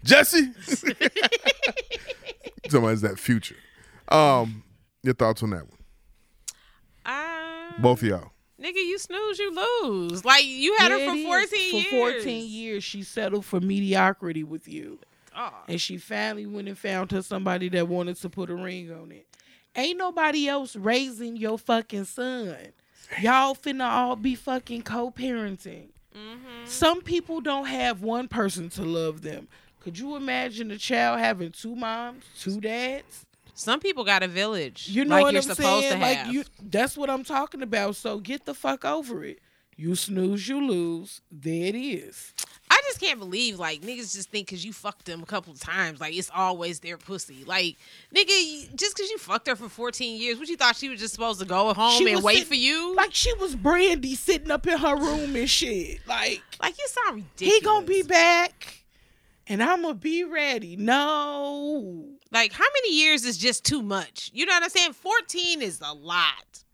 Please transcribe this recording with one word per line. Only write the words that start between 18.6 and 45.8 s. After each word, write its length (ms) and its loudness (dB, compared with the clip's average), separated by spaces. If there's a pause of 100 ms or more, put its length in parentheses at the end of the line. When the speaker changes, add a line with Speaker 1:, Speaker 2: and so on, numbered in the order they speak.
Speaker 3:
on 200 -16
it. 160 -20 (480)
Ain't 240 0
nobody 480 2
else 280 -4
raising 640 -2
your 220 -4
fucking 460 0
son. 520 -6 (640)
Y'all 340 4
finna 320 -4
all 280 2
be 180 -2
fucking 480 -6
co-parenting. 1080 -6 (260)
Speaker 2:
Mm-hmm. 500 -18
Speaker 3:
Some 380 2
people 380 -4
don't 260 -2
have 340 -2
one 260 -2
person 440 -2
to 100 -10
love 400 -2
them. 260 -12 (340)
Could 180 -12
you 160 -8
imagine 560 -4
a 80 -10
child 400 0
having 320 0
two 240 -12
moms, 480 -8 (160)
two 200 -4
dads? 640 -6 (300)
Speaker 2:
Some 260 0
people 240 -2
got 200 4
a 40 -2
village, 600 -4
Speaker 3:
You 160 2
know 100 4
Speaker 2:
like 80 8
Speaker 3:
what 100 6
Speaker 2:
you're 100 4
Speaker 3:
I'm 120 -4
Speaker 2:
supposed 320 4
Speaker 3:
saying? 120 0
Speaker 2:
to 60 2
Speaker 3:
Like, 120 4
Speaker 2:
have. 160 -4
Speaker 3:
you, 100 -2 (180)
that's 360 0
what 120 -4
I'm 140 -2
talking 400 -4
about. 320 -2
So 240 -6
get 260 -8
the 80 -8
fuck 320 -2
over 380 -4
it. 160 -14 (360)
You 200 -2
snooze, 520 -2
you 200 0
lose. 540 -4 (100)
There 360 -4
it 80 -2
is. 580 -8 (360)
Speaker 2:
I 180 8
just 120 -6
can't 200 -2
believe, 380 -4
like, 240 -4
niggas 320 -10
just 160 -10
think 200 -8
'cause 160 -10
you 80 -12
fucked 320 -12
them 180 -10
a 20 -16
couple 280 -8
of 60 -20
times, 400 -4